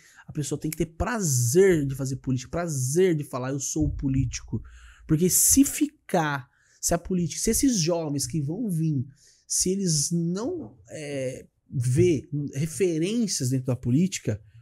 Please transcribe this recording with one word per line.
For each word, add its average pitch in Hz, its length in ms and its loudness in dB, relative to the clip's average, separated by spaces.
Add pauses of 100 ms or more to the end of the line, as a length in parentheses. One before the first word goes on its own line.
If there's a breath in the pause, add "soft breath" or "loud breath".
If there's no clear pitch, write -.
(260 loud breath)
a - 60 -18
pessoa 147 260 -4
tem 156 120 -4
que 156 60 -8
ter 165 100 0
prazer 170 1000 2
de 135 80 -4
fazer 131 220 -4
política, 127 340 -4
prazer 165 640 2
de 147 100 -4
falar, 127 260 -6
"Eu 139 100 -4
sou 147 300 0
político." - 720 -2 (440 soft breath)
Porque 160 220 2
se - 360 6
ficar, 156 840 -2 (320 soft breath)
se - 140 0
a 170 40 0
política, 175 420 -2
se - 100 0
esses 240 280 2
jovens 156 480 -2
que 156 140 -2
vão 180 300 -4
vir, 156 340 0 (420 soft breath)
se - 240 0
eles 175 420 0
não, 202 640 -4 (120)
é, 143 580 -8 (220)
vê 131 600 2 (260)
referências 170 960 0
dentro 127 160 0
da 123 100 0
política, 131 640 0 (220 soft breath)